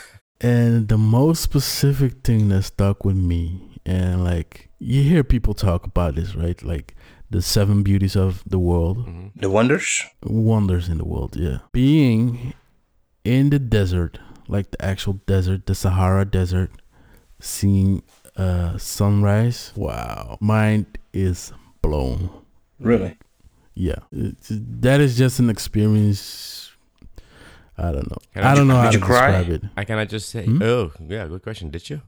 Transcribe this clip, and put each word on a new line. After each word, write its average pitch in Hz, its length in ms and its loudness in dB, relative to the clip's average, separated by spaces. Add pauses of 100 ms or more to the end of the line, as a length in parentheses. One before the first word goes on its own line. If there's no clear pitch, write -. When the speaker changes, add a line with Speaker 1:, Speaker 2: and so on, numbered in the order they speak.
(400)
Speaker 1:
And 117 480 2
the 110 120 4
most 123 420 4
specific 139 840 0
thing 110 260 2
that 98 120 2
stuck - 420 -2
with 98 120 0
me, 87 440 -2 (280)
and, 92 360 0
like, - 540 -6
you 131 240 0
hear 147 220 4
people 113 320 0
talk 87 320 0
about 87 260 -2
this, 92 220 -6
right? 87 260 -4
Like, - 320 -8 (380)
the 90 100 0
seven 101 400 2
beauties 98 340 2
of 95 300 0
the 95 140 0
world. 87 480 0
Speaker 2:
Mm-hmm. 87 320 -16
Speaker 3:
The 98 100 -2
wonders? 123 540 0 (200)
Speaker 1:
Wonders 104 680 0
in 80 100 -2
the 80 60 -6
world, 69 300 -6
yeah. 82 220 -4 (140)
Being 123 840 2 (720)
in 135 240 2
the 143 80 2
desert, 98 640 0 (280)
like, 98 220 -4
the - 160 -12
actual 98 280 -4 (120)
desert, 95 400 0
the 98 80 0
Sahara 95 500 2
Desert, 92 460 0 (680)
seeing, 98 640 0 (320)
uh, 90 420 -2
sunrise. 104 960 0
Wow. 58 640 -8
Mind 107 600 0 (140)
is 92 380 -2 (300)
blown. 76 480 -2 (500)
Speaker 3:
Really? 110 380 -2 (560)
Speaker 1:
Yeah. - 280 -4 (100)
It's, - 400 -10
that 117 500 0
is 127 160 2
just 127 220 2
an 120 100 4
experience. 107 1040 0 (1300)
I 85 120 -2
don't 69 180 -4
know. - 80 -10 (160)
Speaker 2:
Can 95 100 -6
Speaker 1:
I 131 100 4
Speaker 2:
I - 20 6
Speaker 1:
don't 143 120 6
know 131 60 6
Speaker 3:
Did 127 120 6
Speaker 1:
how 113 60 4
Speaker 3:
you 107 80 4
Speaker 1:
to 92 60 -2
Speaker 3:
cry? 123 260 4 (120)
Speaker 1:
describe 85 60 -4 (140)
it. 104 140 -10
Speaker 2:
I, 101 80 -4
can 110 140 -4
I 107 60 -2
just 104 240 -8
say, 113 160 -8
Speaker 1:
Hmm? 110 180 2
Speaker 2:
oh, 113 280 0 (160)
yeah, 98 200 -8
good 85 160 -12
question. 95 260 -10
Did 78 220 -12
you? 147 160 -12